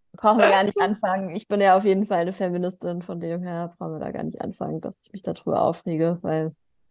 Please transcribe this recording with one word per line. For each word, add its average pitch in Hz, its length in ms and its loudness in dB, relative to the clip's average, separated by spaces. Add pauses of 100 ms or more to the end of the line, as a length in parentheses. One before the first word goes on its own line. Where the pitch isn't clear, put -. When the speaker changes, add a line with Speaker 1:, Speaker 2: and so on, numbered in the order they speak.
(140)
Speaker 1:
Brauchen 220 260 4
wir 202 100 8
gar 196 140 6
nicht 202 140 -2
Speaker 2:
<laughs> 403 40 2
Speaker 1:
anfangen. 190 540 -2
Ich - 140 -10
bin 202 100 0
ja 190 160 8
auf 202 80 4
jeden 196 220 2
Fall 196 140 0
eine 175 120 -2
Feministin, 180 680 -4
von 175 180 -10
dem 170 240 -6
her 175 340 -8
brauchen 160 180 -8
wir 156 40 -10
da - 120 -8
gar - 120 -8
nicht - 160 -8
anfangen, - 400 -8
dass - 240 -12
ich - 80 -20
mich 190 120 -16
darüber - 400 -4
aufrege, 170 580 -2
weil, 160 340 -4 (360)